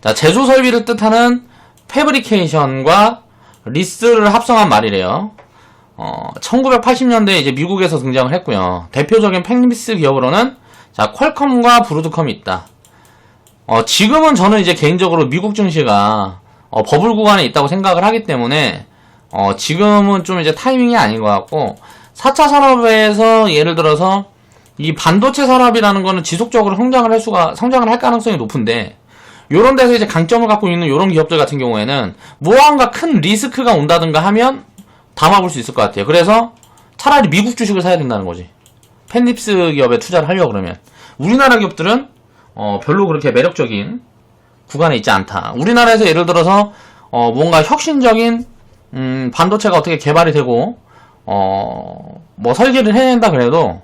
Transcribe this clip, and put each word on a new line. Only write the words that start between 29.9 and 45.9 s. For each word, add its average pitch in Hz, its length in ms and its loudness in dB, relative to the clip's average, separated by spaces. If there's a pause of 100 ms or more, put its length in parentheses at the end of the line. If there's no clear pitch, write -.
이제 220 140 0
강점을 214 400 0
갖고 208 220 0
있는 170 180 -2
요런 160 220 0
기업들 160 280 0
같은 147 200 -2
경우에는 117 580 -4 (220)
무언가 262 520 4
큰 311 300 -2
리스크가 220 540 0
온다든가 160 540 0
하면 240 360 0 (560)
담아볼 185 300 4
수 135 100 -10
있을 117 140 -10
것 120 80 0
같아요. 101 240 -2
그래서 196 480 2 (420)
차라리 285 340 2
미국 208 280 0
주식을 196 240 -2
사야 175 160 0
된다는 117 280 -4
거지. 87 240 -12 (600)
팹리스 220 640 -2
기업에 123 260 0
투자를 160 300 -2
하려고 175 220 -2
그러면. 92 260 -8 (400)
우리나라 247 400 2
기업들은, 208 500 -2 (480)
어, 104 260 -6
별로 190 240 0
그렇게 151 260 -2
매력적인 127 720 -2 (640)
구간에 151 280 -2
있지 110 140 -4
않다. 98 480 -4
우리나라에서 226 500 2